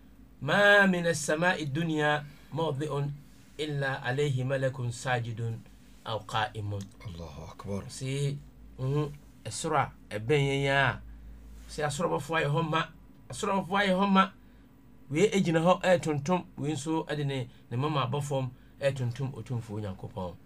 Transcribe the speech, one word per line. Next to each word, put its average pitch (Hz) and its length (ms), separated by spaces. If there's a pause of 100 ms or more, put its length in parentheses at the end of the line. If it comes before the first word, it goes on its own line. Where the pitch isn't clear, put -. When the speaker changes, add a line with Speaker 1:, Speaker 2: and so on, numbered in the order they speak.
(420)
Speaker 1:
"ما 202 460
من 175 200
السماء 165 560
الدنيا 151 640 (280)
موضع 143 520 (540)
إلا 143 420
عليه 127 420
ملك 131 320 (160)
ساجد 117 680 (480)
أو 110 180
قائم." 104 540 (260)
Speaker 2:
Allahu 82 360 (100)
Akbar. 95 360
Speaker 1:
Sɛ, 139 480 (440)
mhm, 143 320 (340)
ɛsoro 160 320
a 120 140 (180)
ɛbɛn 113 320
yɛn 139 200
yi 139 60
a, 135 340 (680)
sɛ 151 160
asoro 160 240
abɔfo 165 320
ayɛ 143 80
hɔ 160 200
ma, 160 160 (440)
asoro 202 240
abɔfo 185 240
ayɛ 196 160
hɔ 196 160
ma. 190 220 (800)
Wei 160 200
egyina 165 320
hɔ 180 220
ɛɛtontom, 170 640 (120)
wei 143 160
nso 160 320
ɛde 147 200
ne, 135 220 (220)
ne 120 80
mama 143 300
abɔ 143 160
fam 135 280 (280)
ɛɛtontom 131 560
Otumfuo 110 440
Nyankopɔn. 92 540 (120)